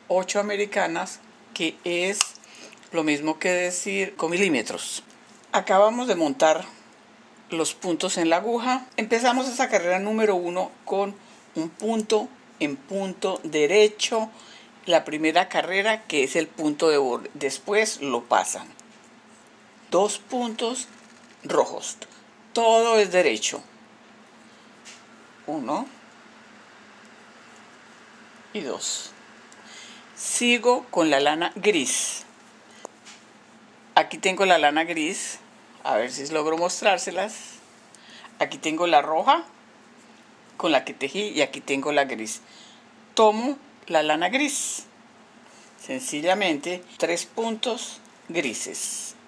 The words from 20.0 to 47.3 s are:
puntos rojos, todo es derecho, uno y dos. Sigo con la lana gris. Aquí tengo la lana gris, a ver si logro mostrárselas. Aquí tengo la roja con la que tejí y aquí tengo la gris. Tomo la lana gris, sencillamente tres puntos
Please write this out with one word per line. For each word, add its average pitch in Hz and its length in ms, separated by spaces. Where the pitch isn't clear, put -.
puntos 240 720
rojos, - 540
todo 226 440
es 190 140
derecho, 156 500
uno 151 400
y 214 60
dos. - 500
Sigo 240 760
con 160 200
la 139 100
lana 156 340
gris. 180 680
Aquí 165 220
tengo 190 300
la 180 100
lana 151 280
gris, 170 540
a 135 120
ver 123 140
si 135 180
logro 156 280
mostrárselas. 185 800
Aquí 165 180
tengo 160 300
la 151 160
roja 202 420
con 175 120
la 139 140
que 139 100
tejí 190 360
y 147 120
aquí 135 180
tengo 139 300
la 143 140
gris. 110 360
Tomo 226 440
la 156 160
lana 156 240
gris, - 560
sencillamente 170 1000
tres 170 280
puntos 226 720